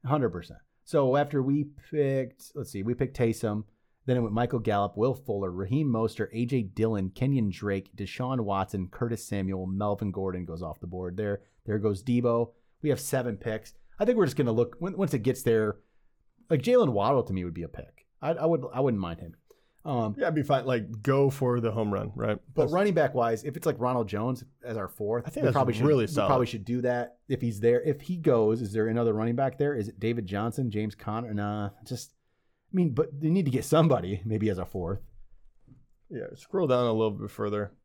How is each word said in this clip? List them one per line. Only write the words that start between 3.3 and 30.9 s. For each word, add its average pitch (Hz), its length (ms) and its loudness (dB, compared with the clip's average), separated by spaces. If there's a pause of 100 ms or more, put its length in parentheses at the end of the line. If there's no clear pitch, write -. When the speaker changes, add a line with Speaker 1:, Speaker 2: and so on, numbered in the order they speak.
Speaker 1:
then 127 100 4
it - 20 2
went 107 140 0
Michael 120 260 0
Gallup, 101 380 0
Will 123 160 2
Fuller, 98 380 -4
Raheem 98 360 -2
Mostert, 113 460 0
A 117 120 -2
J 123 180 0
Dillon, 98 480 0
Kenyon 127 400 0
Drake, 98 440 -6
Deshaun 123 460 -6
Watson, 95 480 -2
Curtis 117 360 -4
Samuel, 95 420 -4
Melvin 101 440 -2
Gordon 92 320 -4
goes 82 180 -10
off 80 200 -10
the 87 60 -12
board. 90 280 -8
There, 101 260 -4 (240)
there 107 140 -2
goes 101 240 0
Deebo. 120 480 2 (300)
We 151 80 0
have 135 100 2
seven 123 380 -2
picks. - 360 -8 (260)
I 208 60 4
think 240 120 4
we're 190 80 6
just 131 120 -2
gonna 123 140 2
look 117 280 2
when, 185 180 -6
once 185 160 0
it 123 60 0
gets 123 240 0
there. 110 340 2 (720)
Like, 135 140 2
Jalen 233 260 6
Waddle 113 340 2
to - 80 -6
me 90 140 -2
would 87 80 -8
be 85 100 -8
a - 60 -8
pick. - 360 -16 (160)
I, 147 100 -2
I 160 140 -2
would, 160 280 2
I 131 80 -2
wouldn't 120 180 2
mind 85 220 -6
him. 82 140 -16 (500)
Um, 117 320 -2
Speaker 2:
Yeah, - 100 0
I'd 156 80 0
be 147 80 0
fine. 135 220 2
Like, 113 360 -4
go 135 280 4
for 123 320 0
the 113 100 0
home 104 220 -2
run, 104 200 -4
right? 110 240 -2 (160)
Speaker 1:
but 156 100 2
Speaker 2:
That's 151 100 0
Speaker 1:
running 196 200 2
back 151 220 2
wise, 117 300 0
if 147 100 -6
it's, - 100 -8
like, 151 140 0
Ronald 120 300 0
Jones 117 340 -2 (180)
as 117 140 -8
our 98 140 -6
fourth, 110 360 -4
Speaker 2:
I - 40 -8
think 285 140 -4
Speaker 1:
we - 20 2
Speaker 2:
that's 135 100 4
Speaker 1:
probably 131 200 4
should, 120 100 0
Speaker 2:
really 139 180 6
Speaker 1:
we 101 40 0
Speaker 2:
solid. 113 200 2
Speaker 1:
probably 131 200 4
should 101 180 -8
do 123 160 -2
that 123 380 -2 (100)
if 131 100 -2
he's 107 220 -2
there. 117 220 6
If 143 180 -2
he 180 160 -6
goes, 117 440 4
is 101 120 -6
there 110 160 2
another 117 240 2
running 113 240 0
back 135 200 0
there? 143 180 2
Is 107 120 -2
it - 140 -12
David 113 260 -2
Johnson, 113 440 -2
James 107 220 -2